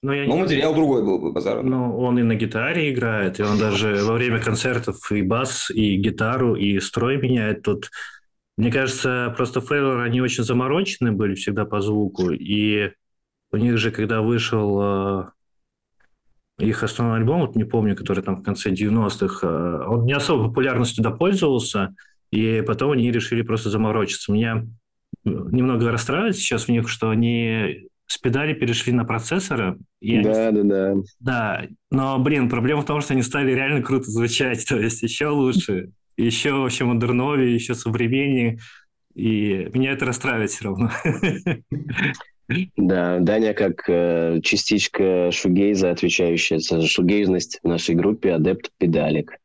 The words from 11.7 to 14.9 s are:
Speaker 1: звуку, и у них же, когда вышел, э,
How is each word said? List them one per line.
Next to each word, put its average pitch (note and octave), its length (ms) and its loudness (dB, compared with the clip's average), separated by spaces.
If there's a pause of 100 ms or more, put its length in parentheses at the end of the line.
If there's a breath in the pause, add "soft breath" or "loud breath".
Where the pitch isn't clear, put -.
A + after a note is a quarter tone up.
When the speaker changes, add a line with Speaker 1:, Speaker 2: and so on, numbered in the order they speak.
Speaker 1:
звуку, G#2 500 0
и G#2 600 0 (600)
у G#2 60 -2
них A#2+ 200 2
же, A2+ 140 0
когда A2 300 0
вышел, A2 600 2
э, G2 440 0 (1300)